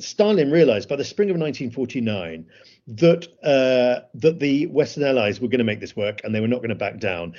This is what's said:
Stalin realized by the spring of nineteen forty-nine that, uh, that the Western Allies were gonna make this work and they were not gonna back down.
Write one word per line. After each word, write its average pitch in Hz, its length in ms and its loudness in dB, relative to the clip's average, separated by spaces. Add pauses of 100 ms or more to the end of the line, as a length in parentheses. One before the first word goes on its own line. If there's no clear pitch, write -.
Stalin 202 500 2
realized 143 380 4
by 143 80 -4
the 139 80 -4
spring - 260 -2
of 180 60 0
nineteen 143 340 -4
forty-nine 107 760 -6 (400)
that, 170 400 2 (160)
uh, 131 720 2
that 160 260 2
the 143 260 0
Western 143 380 -2
Allies 113 360 2
were 123 80 -2
gonna 120 160 2
make 107 160 -2
this 92 160 -12
work 107 280 -4
and 110 100 -4
they 107 60 0
were 110 80 0
not 120 140 -2
gonna 113 120 -4
back 92 240 -6
down. 87 400 -6